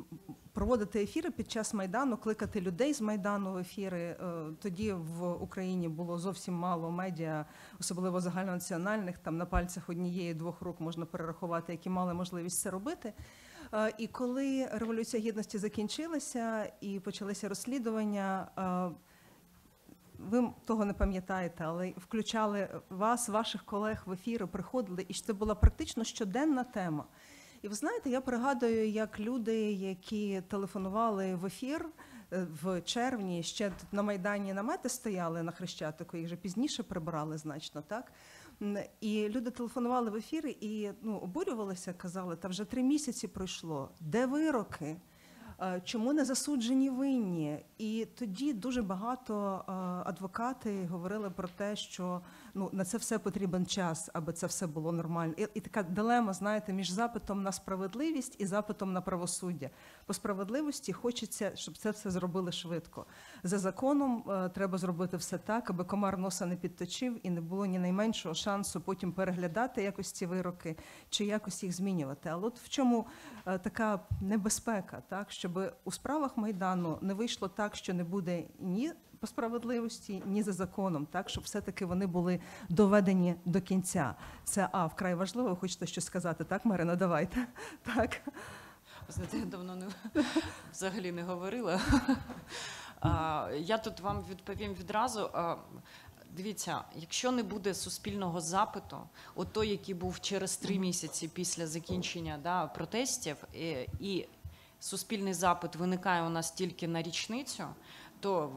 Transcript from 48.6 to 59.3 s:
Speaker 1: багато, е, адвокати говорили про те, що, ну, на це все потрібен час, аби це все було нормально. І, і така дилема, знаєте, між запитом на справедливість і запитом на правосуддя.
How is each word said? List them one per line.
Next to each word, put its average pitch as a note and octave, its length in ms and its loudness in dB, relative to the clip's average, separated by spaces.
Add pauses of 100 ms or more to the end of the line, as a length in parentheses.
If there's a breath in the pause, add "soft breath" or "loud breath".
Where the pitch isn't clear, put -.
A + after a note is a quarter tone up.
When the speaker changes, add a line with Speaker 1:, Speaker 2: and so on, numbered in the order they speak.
Speaker 1:
багато, G3+ 840 -2
е, G3 40 -4 (380)
адвокати G3+ 760 -2
говорили F#3 440 -2
про F3+ 180 -4
те, G3+ 280 -4
що, F3+ 440 -2 (340 loud breath)
ну, F#3+ 180 0
на F#3+ 120 2
це A3 140 0
все A3 200 0
потрібен F#3 480 2
час, E3+ 460 0
аби E3 200 -2
це F3 140 -2
все F3 200 -2
було D#3+ 260 0
нормально. E3 440 2
І, G#3 180 0
і A3 60 -2
така - 220 -2
дилема, G#3+ 500 4
знаєте, G#3 400 0
між F#3 180 0
запитом G#3 520 0
на F#3+ 100 0
справедливість G3 880 -2
і G3+ 60 0
запитом F#3+ 460 0
на F3+ 80 0
правосуддя. F3 720 -2 (360 loud breath)